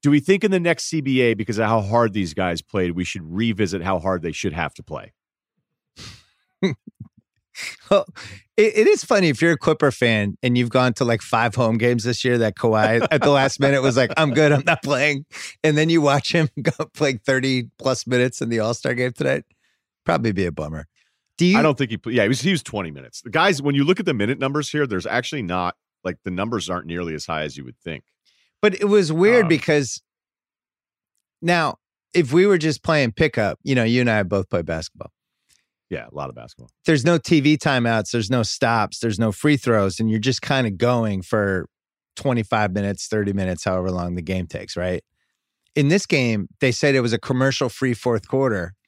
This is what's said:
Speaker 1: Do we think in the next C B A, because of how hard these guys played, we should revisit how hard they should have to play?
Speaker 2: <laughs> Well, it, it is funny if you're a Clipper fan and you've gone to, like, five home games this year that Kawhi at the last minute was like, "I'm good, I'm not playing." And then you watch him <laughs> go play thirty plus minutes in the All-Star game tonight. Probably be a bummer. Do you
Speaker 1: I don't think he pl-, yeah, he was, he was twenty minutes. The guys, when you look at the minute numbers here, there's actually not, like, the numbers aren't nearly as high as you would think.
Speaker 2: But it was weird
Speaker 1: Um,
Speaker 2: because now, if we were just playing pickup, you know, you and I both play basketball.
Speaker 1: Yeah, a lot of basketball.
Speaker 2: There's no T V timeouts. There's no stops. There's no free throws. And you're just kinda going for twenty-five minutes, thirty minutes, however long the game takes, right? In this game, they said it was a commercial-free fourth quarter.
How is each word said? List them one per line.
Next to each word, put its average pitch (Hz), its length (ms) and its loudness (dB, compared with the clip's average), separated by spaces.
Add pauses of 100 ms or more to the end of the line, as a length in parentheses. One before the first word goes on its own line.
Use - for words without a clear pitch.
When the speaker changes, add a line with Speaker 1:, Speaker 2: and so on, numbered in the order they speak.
Speaker 1:
Do 147 80 2
we 147 100 6
think 190 240 0
in 208 80 2
the 185 80 2
next 170 240 -2
C 160 160 -4
B 131 220 0
A, 117 120 4
because 104 240 -4
of 113 80 2
how 113 140 2
hard 110 320 2
these 92 220 -4
guys 90 280 -2
played, 90 300 -2
we 87 120 -4
should 87 200 -10
revisit 95 580 -2
how 92 160 0
hard 90 240 -4
they 82 100 -6
should 85 200 -6
have 78 220 -6
to 76 100 -20
play? 67 280 -14 (1500)
Speaker 2:
<laughs> 175 120 -2 (1120)
Well, 202 160 2 (520)
it, 214 220 4
it 220 100 6
is 415 160 2
funny 196 240 4
if 135 120 0
you're 170 120 4
a 147 40 2
Clipper 151 360 2
fan 107 500 0
and 123 160 2
you've 120 120 0
gone 127 240 4
to, 135 100 0
like, 117 180 2
five 117 320 0
home 117 240 2
games 120 240 2
this 117 220 -4
year 123 140 2
that 107 180 0
Kawhi 110 560 2
at 139 100 2
the 143 80 4
last 139 300 2
minute 139 200 4
was 127 160 2
like, 127 200 2
"I'm 151 180 2
good, 151 160 4
I'm 143 160 2
not 165 160 0
playing." 143 420 0 (380)
And 156 160 4
then 160 100 2
you 165 120 4
watch 143 320 2
him 160 220 2
<laughs> - 60 -8
go 139 120 -2 (220)
play 143 180 0 (120)
thirty 131 540 0
plus 131 300 -2
minutes 127 340 0
in 120 60 -4
the 117 100 -2
All-Star 117 360 -2
game 127 180 -2
tonight. 135 320 -2 (600)
Probably 127 280 0
be 92 140 0
a 85 60 -4
bummer. 78 360 -10 (500)
Do 175 80 4
you 190 100 4
Speaker 1:
I - 60 4
don't 147 160 2
think 123 140 -2
he 107 40 -6
pl-, - 160 -8
yeah, 120 100 4
he 101 60 4
was, 123 120 0
he 156 100 0
was 170 140 -2
twenty 92 260 -8
minutes. 67 320 -18
The 120 80 -14
guys, 160 320 2
when 143 140 0
you 139 80 2
look 185 160 2
at 180 60 -4
the 151 80 0
minute 117 260 -2
numbers 139 300 -4
here, 147 140 -2
there's 98 220 -6
actually 127 360 -4
not, 90 340 -4 (260)
like, 90 220 -6
the 95 80 -6
numbers 98 360 -6
aren't 90 180 -6
nearly 85 280 -8
as 73 120 -10
high 78 160 -4
as 73 140 -8
you 71 80 -16
would 62 140 -20
think. 80 240 -12 (600)
Speaker 2:
But 208 180 2
it 202 60 0
was 196 260 2
weird 208 320 4
Speaker 1:
Um, 165 40 -2
Speaker 2:
because 147 540 0 (1400)
now, 165 360 0 (380)
if 143 180 2
we 180 140 6
were 196 120 4
just 151 240 -2
playing 143 300 2
pickup, 120 500 0
you 135 140 0
know, 120 80 4
you 117 160 2
and 120 100 2
I 107 140 2
both 92 260 -2
play 87 120 0
basketball. 80 500 -8 (760)
Speaker 1:
Yeah, 62 200 -10
a - 40 -20
lot 69 160 -10
of 60 40 -16
basketball. 60 360 -20 (160)
Speaker 2:
There's 147 180 2
no 170 140 4
T 151 220 2
V 147 180 4
timeouts. 117 520 0
There's 113 200 -2
no 123 120 0
stops. 113 580 -2
There's 107 180 -4
no 113 120 0
free 147 280 0
throws. 104 420 0
And 113 100 0
you're 110 80 0
just 117 240 -2
kinda 131 280 0
going 107 520 -2
for 98 460 -2 (480)
twenty-five 110 560 -2
minutes, 101 340 -4
thirty 101 280 -2
minutes, 92 300 -4
however 92 260 -2
long 87 240 -6
the 90 80 -6
game 90 240 -4
takes, - 300 -12
right? 90 280 -6 (720)
In 143 120 2
this 196 180 2
game, 117 420 0 (120)
they 127 120 2
said 143 220 0
it 131 60 2
was 117 120 0
a 117 60 -2
commercial-free 131 760 -2
fourth 117 340 -2
quarter. 107 460 -2 (140)